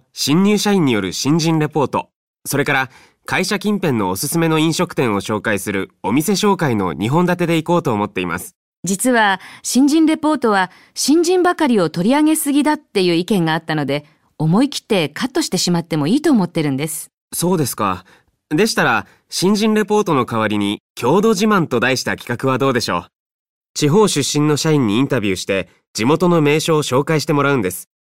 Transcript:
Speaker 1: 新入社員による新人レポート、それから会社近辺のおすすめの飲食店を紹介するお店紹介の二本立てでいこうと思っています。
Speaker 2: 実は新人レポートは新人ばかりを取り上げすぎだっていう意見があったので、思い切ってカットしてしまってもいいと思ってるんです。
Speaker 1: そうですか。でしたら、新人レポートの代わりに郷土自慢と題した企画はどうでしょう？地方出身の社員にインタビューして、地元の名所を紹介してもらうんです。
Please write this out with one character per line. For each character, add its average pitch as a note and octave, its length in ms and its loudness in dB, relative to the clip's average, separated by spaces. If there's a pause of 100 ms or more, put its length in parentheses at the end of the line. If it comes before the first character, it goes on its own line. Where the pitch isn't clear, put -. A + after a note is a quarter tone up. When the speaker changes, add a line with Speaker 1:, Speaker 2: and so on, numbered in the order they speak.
(140)
Speaker 1:
新 D#3+ 300 2
入 G#3 120 4
社 G3+ 160 0
員 F3+ 140 2
に B2 80 2
よ G2+ 80 0
る F2+ 100 -4
新 D3 260 0
人 D#3+ 200 0
レ D3+ 100 0
ポ D3 160 -2
ー - 40 -2
ト、 - 200 -6 (380)
そ C#3 100 -4
れ C#3 80 0
か D3 80 -2
ら C3 180 -2 (360)
会 D#3 180 -2
社 G3+ 140 -2
近 G#3 160 -2
辺 D#3+ 240 -2
の G2 100 0
お F#2 80 -2
す D3 120 -6
す E3+ 100 -2
め E3 100 2
の D#3+ 100 2
飲 D#3 140 2
食 F3 220 -4
店 B2 180 0
を G2+ 80 0
紹 G#2+ 220 -4
介 G#2+ 160 -2
す G#2 120 -6
る G2 200 -4 (120)
お - 80 -4
店 D3+ 220 0
紹 G3 240 2
介 C#3 180 0
の F#2 200 -2
二 G2 160 -4
本 F3 160 2
立 F3 140 -2
て F3 60 -2
で E3 120 0
い D#3 60 -4
こ F3 120 0
う E3 60 0
と C3+ 100 -2
思 G#2 140 -2
っ G2+ 40 -8
て F#2+ 120 -6
い F2+ 40 -4
ま E2 120 -4
す。 - 160 -16 (300)
Speaker 2:
実 G3 260 -2
は G#3 300 2 (240)
新 C4+ 240 2
人 D#4+ 180 4
レ D#4 100 2
ポ D#4 180 0
ー - 40 -2
ト A3 140 0
は F#3 180 0 (240)
新 D#4+ 300 2
人 F4+ 180 2
ば F4+ 140 2
か D#4+ 100 0
り A#3 140 2
を D#3+ 100 0
取 F3+ 200 0
り C4+ 60 4
上 D4+ 60 2
げ D#4 140 4
す C#4+ 160 -2
ぎ C#4+ 100 2
だ D4+ 120 0
っ - 40 -4
て - 240 -4
い F3 80 2
う E3+ 40 2
意 E3+ 100 0
見 F3+ 200 0
が D#3+ 100 0
あ - 20 0
っ D#3+ 80 -6
た D#3+ 100 -4
の D3 120 -2
で、 C#3+ 200 -4 (320)
思 E3 240 2
い C#4+ 80 0
切 - 140 -12
っ - 20 -20
て F3 220 0
カ - 180 -6
ッ - 60 -8
ト E4+ 100 0
し - 80 -6
て F3+ 80 -2
し F3 140 0
ま E3+ 80 0
っ - 20 -2
て E3 140 -6
も C#3+ 100 0
い A#3 120 2
い D4+ 40 -4
と E4+ 80 2
思 G#3+ 140 4
っ F3 40 -2
て E3 140 -2
る D3 80 -2
ん C3+ 60 -2
で D3+ 100 -4
す。 - 240 -12 (240)
Speaker 1:
そ F3+ 200 -2
う F3 40 0
で C#3 80 0
す - 80 -6
か。 F#2+ 300 -4 (460)
で F#3+ 180 2
し - 80 -6
た F3+ 80 2
ら、 A2+ 240 0 (200)
新 G3+ 280 0
人 G#3+ 180 0
レ G#3+ 100 2
ポ G#3+ 160 0
ー G#3 40 0
ト F3 100 0
の B2 120 0
代 A#2 120 -4
わ A2 80 2
り G#2 120 -2
に G2+ 220 -2 (140)
郷 D#3+ 280 2
土 A3+ 80 4
自 G#3 160 0
慢 G3 200 2
と A#2+ 140 -2
題 B2+ 160 2
し - 80 -6
た G2 120 -4
企 A#2+ 240 -8
画 C3 80 -2
は B2+ 100 0
ど C3+ 100 0
う C3 40 2
で A#2 80 -2
し - 80 -4
ょ F2+ 100 -2
う？ E2+ 80 -8 (680)
地 D3 140 0
方 G3+ 180 4
出 D3 340 -2
身 D3 60 2
の D3+ 100 2
社 D#3+ 140 0
員 C#3+ 160 4
に G2+ 120 2
イ C3 40 2
ン C#3 60 0
タ B2+ 120 -2
ビ G2+ 100 -2
ュ - 20 0
ー F2+ 40 -4
し - 80 -8
て、 G2 240 -4 (240)
地 G#2+ 120 -4
元 E3 240 2
の E3+ 120 2
名 D3+ 200 2
所 D#3+ 160 0
を D3 80 0
紹 C3 180 0
介 D#3 180 -2
し - 60 -6
て E3 60 -2
も C#3+ 100 0
ら C#3 120 2
う C3+ 40 0
ん G#2+ 40 0
で F#2 100 -4
す。 - 160 -16 (140)